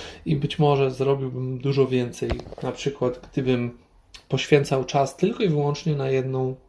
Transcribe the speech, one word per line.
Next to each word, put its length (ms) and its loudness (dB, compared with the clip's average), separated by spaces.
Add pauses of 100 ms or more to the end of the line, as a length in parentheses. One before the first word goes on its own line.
(260)
i 100 0
być 240 -2
może 320 4
zrobiłbym 680 -2
dużo 300 2
więcej. 420 -2 (340)
Na 80 -4
przykład, 600 -4
gdybym 460 0 (520)
poświęcał 560 2
czas 320 0
tylko 260 0
i 60 4
wyłącznie 460 0
na 140 -2
jedną 460 -2 (120)